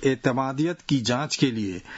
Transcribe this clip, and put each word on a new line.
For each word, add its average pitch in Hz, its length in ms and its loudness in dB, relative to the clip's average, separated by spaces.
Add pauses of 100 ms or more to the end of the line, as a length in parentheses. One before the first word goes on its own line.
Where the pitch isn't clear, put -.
اعتمادیت 135 800 0
کی 143 180 2
جانچ 123 380 -2
کے 139 120 4
لیے 104 280 -4 (200)